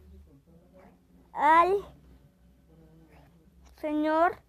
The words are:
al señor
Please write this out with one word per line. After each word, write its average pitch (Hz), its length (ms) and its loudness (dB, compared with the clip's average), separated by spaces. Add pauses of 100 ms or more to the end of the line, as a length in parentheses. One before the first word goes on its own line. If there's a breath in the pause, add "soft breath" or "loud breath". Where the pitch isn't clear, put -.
(1300)
al 339 460 2 (2000)
señor 311 680 -2